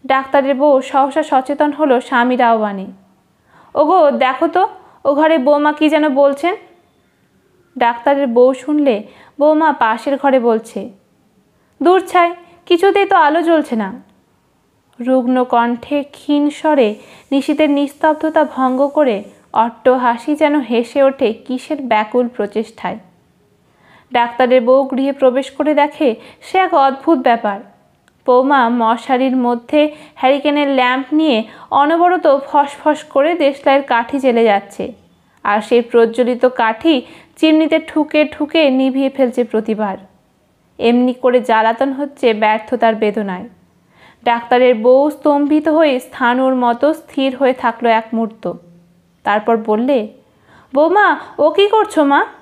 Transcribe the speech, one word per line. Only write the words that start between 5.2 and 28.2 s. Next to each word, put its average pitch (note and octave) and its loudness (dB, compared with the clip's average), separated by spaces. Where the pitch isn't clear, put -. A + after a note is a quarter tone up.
বৌমা D4 2
কি D4+ 0
যেন D4+ 2
বলছেন।" C#4 0
ডাক্তারের B3+ 0
বউ B3 4
শুনলে C4+ -2
বৌমা D4+ 2
পাশের A#3+ -2
ঘরে C4+ 2
বলছে, A3+ -4
দূর F4+ 4
ছাই, F4 0
কিছুতেই G4 2
তো G4 0
আলো D#4 2
জ্বলছে D#4 0
না। G3+ -6
রুগ্ন B3+ 0
কণ্ঠে A#3+ -2
ক্ষীণ D4 -2
স্বরে C#4 0
নিশীথের D4 0
নিস্তব্ধতা D4+ -2
ভঙ্গ C4 -2
করে C4 -2
অট্ট A#3 0
হাসি B3 0
যেন D4 0
হেসে A#3+ -2
ওঠে C4+ 0
কিসের B3+ -8
ব্যাকুল A#3 -2
প্রচেষ্টায়। G#3 -8
ডাক্তারের A#3+ 2
বউ C4 2
গৃহে C4+ -4
প্রবেশ C4+ 0
করে D4 -2
দেখে C#4+ 0
সে - -4
এক F#4 0
অদ্ভুত C4+ 2
ব্যাপার। A3+ -2